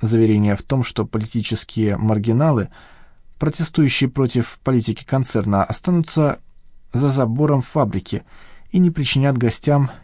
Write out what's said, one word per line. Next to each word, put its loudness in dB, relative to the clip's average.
заверение 4
в -8
том, -2
что -4
политические -4
маргиналы, 0
протестующие 0
против -2
политики -2
концерна, 0
останутся 0
за 0
забором 0
фабрики -4
и 0
не 4
причинят 0
гостям 0